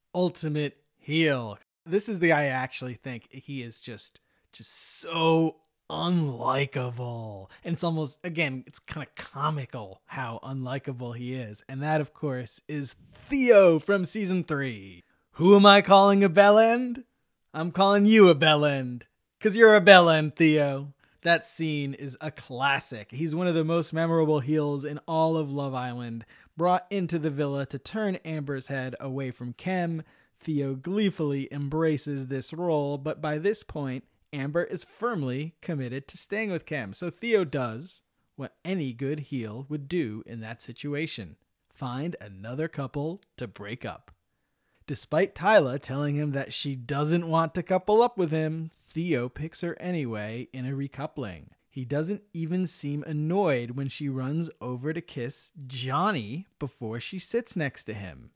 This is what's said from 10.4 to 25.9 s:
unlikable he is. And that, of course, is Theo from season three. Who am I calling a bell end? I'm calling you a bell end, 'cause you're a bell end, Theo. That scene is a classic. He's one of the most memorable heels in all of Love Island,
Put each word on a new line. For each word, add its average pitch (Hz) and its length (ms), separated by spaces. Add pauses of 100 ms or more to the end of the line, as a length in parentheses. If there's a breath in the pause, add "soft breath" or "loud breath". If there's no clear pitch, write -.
unlikable 127 760
he 123 180
is. 113 340
And 135 140
that, 156 180
of 139 140
course, 127 540
is 143 260 (340)
Theo 208 500
from 190 260
season 185 400
three. 107 600 (280)
Who 190 240
am 202 100
I 202 160
calling 196 420
a 196 40
bell 202 300
end? 240 460 (480)
I'm 160 200
calling 196 340
you 214 220
a 170 60
bell 151 300
end, 131 420 (340)
'cause 208 160
you're 220 200
a 208 40
bell 180 280
end, 156 280
Theo. 143 580 (260 soft breath)
That 170 260
scene 147 480
is 131 260
a 151 100
classic. 131 800
He's 147 240
one 180 120
of 175 80
the 160 100
most 165 300
memorable 160 460
heels 147 440
in 147 240
all 160 300
of 147 120
Love 139 240
Island, 120 520 (280 soft breath)